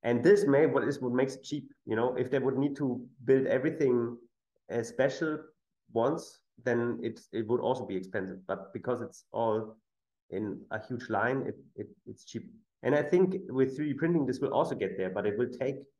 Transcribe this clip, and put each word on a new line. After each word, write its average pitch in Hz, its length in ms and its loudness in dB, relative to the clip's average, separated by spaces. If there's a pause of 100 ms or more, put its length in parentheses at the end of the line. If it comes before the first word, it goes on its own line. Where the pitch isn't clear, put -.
And 120 200 2
this 202 220 8
may, 139 220 6
what 135 160 2
is, 143 180 -2
what 123 120 -2
makes 131 220 0
it - 80 -18
cheap, - 280 -8 (140)
you 110 100 -2
know, 120 200 2
if 127 140 -2
they 135 100 2
would 123 180 0
need 139 200 0
to 131 260 -2 (220)
build 135 220 6
everything, 127 680 2 (540)
uh, 117 120 -2
special 156 560 -2 (520)
once, 127 480 -2 (240)
then 120 380 -2
it, 113 180 -6 (120)
it 110 160 -4
would 120 140 2
also 123 240 -2
be 98 100 -6
expensive. 92 520 -6
But - 260 -6
because 117 280 -4
it's - 300 -14
all 110 460 -2 (520)
in 101 300 -6 (120)
a 104 140 -8
huge 120 240 -8
line, 117 380 0
it, - 80 -8 (200)
it, - 120 -10 (180)
it's - 200 -18
cheap. - 180 -10 (400)
And 123 100 4
I 147 80 4
think 185 340 4 (140)
with 131 260 2
three 151 120 -4
D 143 60 -2
printing, 165 320 2
this 123 140 -2
will 135 140 0
also 156 220 0
get 95 220 -4
there, 95 120 -2
but 95 160 -4
it 104 120 0
will 120 120 0
take 135 260 -6 (240)